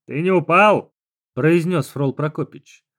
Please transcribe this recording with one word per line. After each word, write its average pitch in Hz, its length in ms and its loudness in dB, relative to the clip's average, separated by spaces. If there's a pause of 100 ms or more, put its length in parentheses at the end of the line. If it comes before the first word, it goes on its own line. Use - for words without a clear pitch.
ты 131 160 -8
не 180 80 -2
упал?» 180 640 2 (400)
произнёс 160 540 0
Фрол 139 260 -4
Прокопич. - 680 -10 (160)